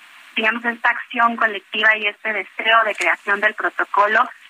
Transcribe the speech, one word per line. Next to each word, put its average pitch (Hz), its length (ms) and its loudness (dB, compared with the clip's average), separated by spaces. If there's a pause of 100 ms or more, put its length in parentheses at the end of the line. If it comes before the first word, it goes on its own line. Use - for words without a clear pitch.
(380)
digamos, 226 260 -2
esta 233 260 -2
acción 233 460 0
colectiva 214 600 0
y 214 100 -4
este 214 240 -6
deseo 220 540 0
de 202 100 -2
creación 185 460 -2
del 214 140 0
protocolo, 208 720 0 (240)